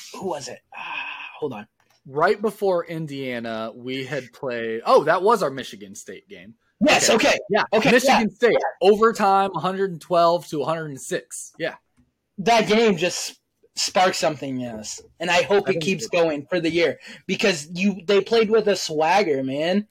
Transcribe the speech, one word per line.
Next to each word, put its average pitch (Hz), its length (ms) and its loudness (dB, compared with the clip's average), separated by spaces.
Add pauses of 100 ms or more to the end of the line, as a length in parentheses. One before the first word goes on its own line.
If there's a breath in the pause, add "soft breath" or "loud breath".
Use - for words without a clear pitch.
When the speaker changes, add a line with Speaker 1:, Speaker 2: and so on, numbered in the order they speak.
(140)
Speaker 1:
who 190 140 -10
was 139 200 -8
it? 110 120 -16 (140)
Ah, - 640 -14
hold 143 140 -8
on. 107 140 -14 (400)
Speaker 2:
Right 170 340 0
before 196 440 -2
Indiana, 123 920 -8
we 127 300 -8
had 127 280 -10
played, 117 540 -6
oh, 214 180 4
that 175 180 2
was 208 200 4
our 147 80 0
Michigan 104 440 -12
State - 340 -18
game. 98 260 -20 (260)
Speaker 1:
Yes, 294 300 4
Speaker 2:
Okay. 233 180 4
Speaker 1:
okay. 175 100 2 (120)
Speaker 2:
Yeah, 202 220 2
Speaker 1:
Okay, 220 180 2
Speaker 2:
Michigan 233 380 4
Speaker 1:
yeah, - 80 -8
Speaker 2:
State, 226 160 4
Speaker 1:
yeah. - 360 0
Speaker 2:
overtime, 202 680 4
a 160 40 -4
hundred 190 320 -2
and 160 80 -12
twelve 170 480 2
to 156 140 -4
a - 40 -4
hundred 160 240 -6
and 135 100 -14
six. - 580 -10
Yeah. 156 180 -6 (600)
Speaker 1:
That 208 300 2
game 208 300 4
just - 420 -6 (360)
sparked 185 400 0
something 139 440 -4
in 123 80 -6 (100)
us, - 220 -12 (180)
and 170 120 -4
I 175 120 4
hope 196 240 2
Speaker 2:
I - 40 2
Speaker 1:
it - 20 0
Speaker 2:
think 165 100 -2
it 156 40 -6
Speaker 1:
keeps 190 220 -2
Speaker 2:
did. - 120 -6
Speaker 1:
going 151 260 0
for 180 140 -2
the 165 100 0
year 160 280 0 (280 loud breath)
because 185 460 -2
you, 185 340 0
they 202 140 4
played 220 300 2
with 220 180 4
a 196 80 2
swagger, 156 680 0
man. 156 480 -2